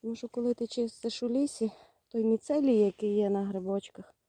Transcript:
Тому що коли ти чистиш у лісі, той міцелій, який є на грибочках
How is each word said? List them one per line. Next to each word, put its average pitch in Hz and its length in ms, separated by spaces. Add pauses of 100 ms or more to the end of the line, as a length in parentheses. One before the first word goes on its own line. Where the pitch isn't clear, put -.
Тому 226 160
що 240 120
коли 240 260
ти 233 120
чистиш - 560
у 247 60
лісі, 240 420 (380)
той 226 160
міцелій, 254 540
який 208 360
є 208 160
на 196 140
грибочках 190 720 (140)